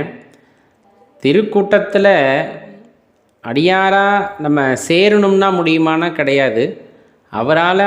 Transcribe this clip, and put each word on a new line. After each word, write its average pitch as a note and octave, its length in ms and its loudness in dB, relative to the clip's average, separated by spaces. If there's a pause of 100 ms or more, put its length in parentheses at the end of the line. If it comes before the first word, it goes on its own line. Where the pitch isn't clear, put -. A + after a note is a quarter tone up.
(1200)
திருக்கூட்டத்துல G3 840 0 (1400)
அடியாரா F#3+ 600 2 (320)
நம்ம D3+ 220 -2 (280)
சேரணும்னா G3 640 2
முடியுமானா D#3+ 600 0
கிடையாது. C#3 520 0 (680)
அவரால D#3+ 540 0